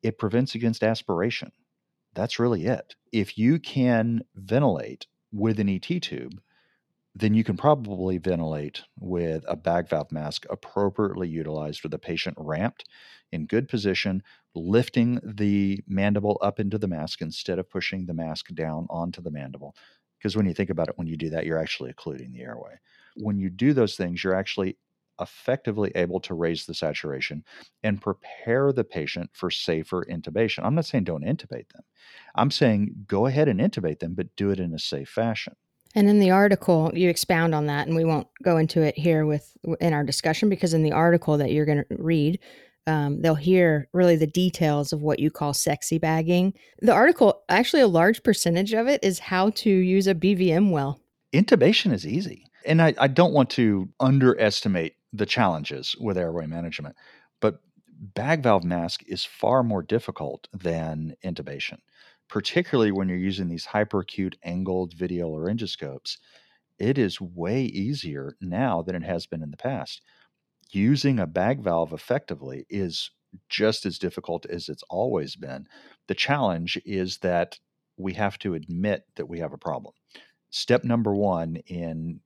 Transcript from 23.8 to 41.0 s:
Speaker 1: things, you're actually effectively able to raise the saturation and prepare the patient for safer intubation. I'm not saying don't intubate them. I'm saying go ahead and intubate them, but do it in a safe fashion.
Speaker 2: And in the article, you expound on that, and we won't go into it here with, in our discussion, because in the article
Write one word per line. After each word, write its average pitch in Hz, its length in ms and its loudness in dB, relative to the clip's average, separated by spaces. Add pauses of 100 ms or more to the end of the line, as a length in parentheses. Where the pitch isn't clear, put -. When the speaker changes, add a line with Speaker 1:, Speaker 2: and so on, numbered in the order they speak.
Speaker 1:
things, 87 280 -6
you're 92 100 2
actually 95 420 -4 (440)
effectively 107 720 -4
able 90 240 0
to - 160 -8
raise 82 320 -4
the 85 80 -12
saturation 73 680 -6 (400)
and 104 160 -2
prepare 127 720 -2
the 123 100 0
patient 82 500 -6
for - 160 -6
safer 82 640 -4
intubation. 87 540 -4
I'm 123 100 0
not 160 120 0
saying - 180 -2
don't 80 180 -4
intubate - 460 -6
them. - 160 -20 (500)
I'm 139 160 2
saying 104 560 2
go 104 200 2
ahead 143 200 4
and 104 140 2
intubate 92 400 -2
them, 85 140 -6
but 90 200 -6
do 101 160 0
it 95 80 0
in 85 160 -4
a 78 40 -8
safe 69 300 -8
fashion. 113 460 -4 (400)
Speaker 2:
And 202 140 6
in 208 100 6
the 190 140 6
article, 185 640 4
you 175 140 4
expound 165 460 2
on 151 120 0
that, 147 200 -2
and 165 80 -2
we 165 100 2
won't 160 220 0 (160)
go 175 140 4
into 160 260 2
it 151 160 2
here 156 260 2
with, 151 320 -4 (240)
in 170 120 2
our 147 100 0
discussion, 156 460 0
because 180 260 0
in 160 80 4
the 156 80 4
article 165 480 4